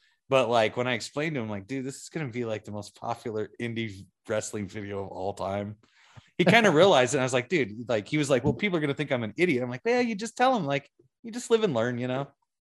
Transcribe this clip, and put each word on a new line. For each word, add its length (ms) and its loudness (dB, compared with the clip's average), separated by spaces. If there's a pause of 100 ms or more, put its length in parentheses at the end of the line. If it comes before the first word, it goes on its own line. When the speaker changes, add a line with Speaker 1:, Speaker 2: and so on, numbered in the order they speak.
(280)
Speaker 1:
But, 220 2
like, 260 2
when 100 -2
I 80 -2
explained 420 -6
to 60 -4
him, 80 -6
like, 160 -8
"Dude, 200 -8
this 180 -12
is 60 -18
gonna 180 -6
be, 180 -6
like, 200 -6
the 60 -12
most 280 -10
popular 500 -6 (100)
indie 460 -6 (220)
wrestling 400 -4
video 360 -8
of 60 -10
all 240 -6
time," 440 -4 (600)
he 80 2
kinda 260 6
Speaker 2:
<laughs> 0 -
Speaker 1:
realized 420 6
it. 40 2
And 40 2
I 40 2
was 80 0
like, 140 0
"Dude," 400 -2
like, 200 0
he 100 -2
was 120 0
like, 140 4
"Well, 100 2
people 240 0
are 40 -2
gonna 120 0
think 200 -6
I'm 100 0
an 140 -6
idiot." 260 2
I'm 60 -4
like, 160 -8
"Yeah, 160 2
you 120 -2
just 220 -8
tell 200 4
'em, 100 0
like, 240 -2 (340)
you 80 -12
just 180 -8
live 140 4
and 100 2
learn, 240 0
you 120 -4
know? 180 -4 (360)